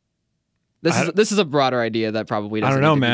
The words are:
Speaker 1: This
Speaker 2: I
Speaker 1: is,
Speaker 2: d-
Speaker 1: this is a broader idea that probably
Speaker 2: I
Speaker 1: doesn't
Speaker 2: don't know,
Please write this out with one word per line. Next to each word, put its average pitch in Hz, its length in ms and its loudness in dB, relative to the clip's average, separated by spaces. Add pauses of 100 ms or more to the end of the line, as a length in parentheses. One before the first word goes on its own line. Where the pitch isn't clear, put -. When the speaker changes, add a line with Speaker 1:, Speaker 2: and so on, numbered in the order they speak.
(800)
Speaker 1:
This 165 160 0
Speaker 2:
I 123 40 2
Speaker 1:
is, 147 60 0
Speaker 2:
d- 165 80 -6
Speaker 1:
this 214 160 2
is 196 60 0
a 202 80 0
broader 131 340 0
idea 113 320 -2
that 107 160 -6
probably 107 340 -4
Speaker 2:
I 123 60 0
Speaker 1:
doesn't 135 140 2
Speaker 2:
don't 147 180 4
know, 123 140 0